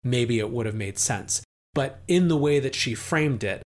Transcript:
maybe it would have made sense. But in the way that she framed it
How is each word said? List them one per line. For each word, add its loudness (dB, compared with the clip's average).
maybe 2
it -2
would -2
have -4
made -6
sense. -2
But -2
in 4
the 4
way 4
that -4
she -2
framed 0
it -4